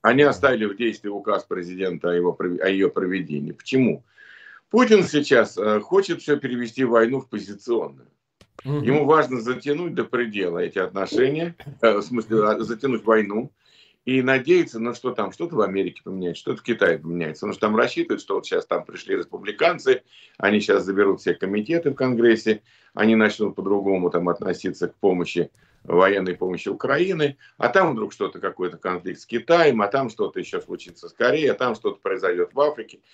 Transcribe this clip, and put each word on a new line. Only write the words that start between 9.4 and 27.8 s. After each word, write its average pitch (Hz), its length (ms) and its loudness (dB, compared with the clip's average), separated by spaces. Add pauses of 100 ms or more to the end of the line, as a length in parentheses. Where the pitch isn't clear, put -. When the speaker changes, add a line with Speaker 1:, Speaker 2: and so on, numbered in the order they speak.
Speaker 1:
до 131 100 -2
предела 104 560 -4
эти 87 200 -4
отношения, 123 760 -2 (260)
э, 110 160 4
в 104 40 -2
смысле, 110 440 0
а, 104 140 2
затянуть 113 460 -4
войну, 110 460 2 (540)
и 131 160 0
надеется, 131 580 2
ну, 117 140 -4
что 123 180 -6
там, 98 200 -4
что-то 170 240 -8
в 113 60 0
Америке 95 420 -2
поменяется, 90 380 -8
что-то - 200 -6
в - 20 -20
Китае 98 360 0
поменяется. 80 420 -6
Потому 98 120 -6
что - 80 -8
там 107 140 0
рассчитывают, 123 460 -2
что 98 140 -4
вот 95 100 -4
щас - 200 -2
там 85 200 -4
пришли 95 320 -6
республиканцы, 101 880 -2 (340)
они 104 220 2
щас 98 240 2
заберут 95 380 2
все 87 120 0
комитеты 113 580 -2
в 139 40 -6
Конгрессе, 117 680 2 (320)
они 110 220 4
начнут 107 400 2
по-другому 95 540 0
там 87 200 0
относиться 90 580 -4
к - 80 -10
помощи, 87 540 0 (340)
военной 92 520 2
помощи 92 340 -6
Украины, 151 680 -2 (200)
а 202 120 0
там 190 220 4